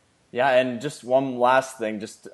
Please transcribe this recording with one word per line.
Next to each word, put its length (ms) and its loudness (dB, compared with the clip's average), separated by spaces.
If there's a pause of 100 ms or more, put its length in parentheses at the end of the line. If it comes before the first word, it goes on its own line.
(320)
Yeah, 180 0
and 300 2
just 240 -10
one 340 0
last 400 2
thing. 220 -6
Just, 340 -14